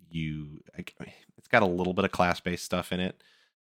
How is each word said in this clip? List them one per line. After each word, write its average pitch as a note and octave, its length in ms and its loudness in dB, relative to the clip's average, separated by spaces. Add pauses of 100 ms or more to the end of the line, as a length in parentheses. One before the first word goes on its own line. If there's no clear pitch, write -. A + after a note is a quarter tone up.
you, D2+ 540 -8 (140)
like, - 180 -12 (420)
it's - 120 -20
got A#2 140 6
a - 40 4
little F2+ 260 0
bit F#2+ 120 2
of F#2 60 0
class-based F2+ 520 0
stuff F2+ 300 -4
in F2+ 80 0
it. F#2 200 -4 (500)